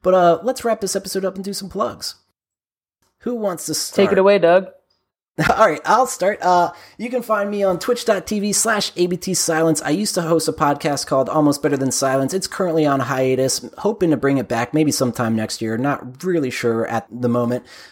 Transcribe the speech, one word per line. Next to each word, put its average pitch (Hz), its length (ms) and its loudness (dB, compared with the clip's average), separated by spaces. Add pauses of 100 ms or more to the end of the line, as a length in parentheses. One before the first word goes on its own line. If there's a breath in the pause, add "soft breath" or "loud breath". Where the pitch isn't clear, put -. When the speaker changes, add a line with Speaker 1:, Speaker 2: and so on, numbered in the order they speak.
Speaker 1:
But, 185 100 2
uh, 175 300 4
let's 254 200 -4
wrap 226 200 -2
this 190 120 -6
episode 190 300 -6
up 185 120 -4
and 196 80 -10
do 196 100 -8
some 190 160 -10
plugs. 202 460 -8 (1080)
Who 240 100 -4
wants 202 320 -4
to 160 80 -4
start? - 340 0
Speaker 2:
Take - 40 0
it 185 60 4
away, 196 200 6
Doug. 175 300 4 (680)
Speaker 1:
<laughs> 156 140 0
All 220 160 4
right, 151 180 0
I'll 220 220 4
start. 202 340 -2
Uh, 175 320 4 (240 loud breath)
you 226 140 -8
can 247 100 -2
find 208 300 -2
me 202 120 -2
on 185 160 2
twitch - 280 -2
dot 202 200 0
T 214 140 -2
V 202 140 0
slash 208 420 0
A 175 100 2
B 175 120 -4
T 185 160 -4
Silence. 160 480 2
I - 80 -4
used 202 240 -2
to 175 80 0
host 160 260 2
a 156 60 -2
podcast 143 520 0
called 135 220 0
Almost 147 340 2
Better 143 140 0
Than 131 160 0
Silence. 135 400 0
It's 185 140 -4
currently 165 400 0
on 139 140 2
hiatus. 131 640 0 (120)
Hoping 202 340 0
to 147 60 4
bring 139 220 2
it 120 100 -4
back 117 240 -4
maybe 156 180 2
sometime 117 460 -2
next 110 240 -4
year. 110 160 -4
Not 127 480 -6
really 170 240 0
sure 117 380 -2
at 110 240 -4
the 123 180 -4
moment. 120 380 -2 (240 loud breath)